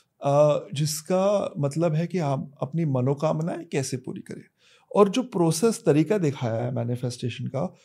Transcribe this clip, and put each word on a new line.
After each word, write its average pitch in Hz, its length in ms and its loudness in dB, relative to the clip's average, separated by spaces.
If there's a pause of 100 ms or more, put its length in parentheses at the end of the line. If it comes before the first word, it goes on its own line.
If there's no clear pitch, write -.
(260)
अ, 143 480 4
जिसका 185 840 -2
मतलब 160 360 0
है 165 140 0
कि 180 100 -4
हम 143 440 -2
अपनी 160 240 -2
मनोकामनाएं 156 800 0
कैसे 135 320 -4
पूरी - 240 -10
करें। - 220 -14 (520)
और 202 140 8
जो 247 140 0
प्रोसेस, 190 640 2
तरीका 156 320 4
दिखाया 131 460 -2
है 123 80 -2
मैनिफेस्टेशन 123 760 -4
का, 147 380 -6